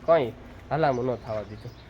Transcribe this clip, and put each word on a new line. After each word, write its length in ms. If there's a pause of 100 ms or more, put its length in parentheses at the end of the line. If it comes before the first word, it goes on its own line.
કંઈ 260 (380)
હલામું 360
ન 80
થવા 280
દીધું. 280 (200)